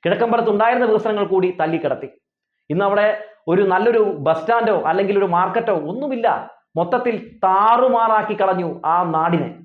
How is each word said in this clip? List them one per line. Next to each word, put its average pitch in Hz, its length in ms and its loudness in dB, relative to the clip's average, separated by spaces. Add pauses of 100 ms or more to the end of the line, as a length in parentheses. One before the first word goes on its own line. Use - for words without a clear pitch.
കിഴക്കമ്പലത്ത് 226 460 0
ഉണ്ടായിരുന്ന 233 360 2
വികസനങ്ങൾ 214 400 0
കൂടി 180 340 0
തല്ലിക്കിടത്തി. 156 480 -4 (640)
ഇന്ന് 175 140 0
അവിടെ 208 400 0 (240)
ഒരു 180 140 2
നല്ലൊരു 202 360 2
ബസ് 160 420 0
സ്റ്റാൻഡോ 220 460 0
അല്ലെങ്കിൽ 190 320 0
ഒരു 196 60 2
മാർക്കറ്റോ 190 480 0
ഒന്നുമില്ല. 214 760 -4 (260)
മൊത്തത്തിൽ 226 540 -2 (140)
താറുമാറാക്കി 220 960 2
കളഞ്ഞു 180 440 -2
ആ 170 180 2
നാടിനെ. 165 520 -2 (100)